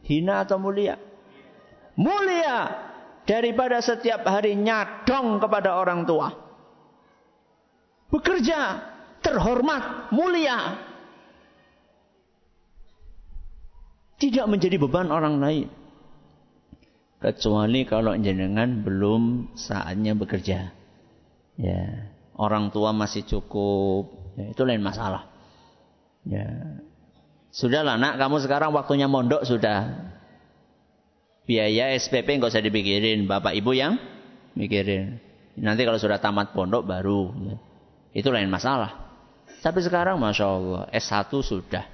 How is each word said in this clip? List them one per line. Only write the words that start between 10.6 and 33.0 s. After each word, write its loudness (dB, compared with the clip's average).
Tidak 2
menjadi 2
beban 2
orang 2
lain. 0
Kecuali 2
kalau 0
jenengan 0
belum 0
saatnya -2
bekerja. -2
Ya, -2
orang 0
tua 0
masih -4
cukup, 0
ya, -10
itu 0
lain 2
masalah. -4
Ya. -8
Sudahlah, 0
Nak, 2
kamu 2
sekarang 0
waktunya 2
mondok 2
sudah. 0
Biaya 2
S -2
P 0
P 2
nggak 2
usah 2
dipikirin, 2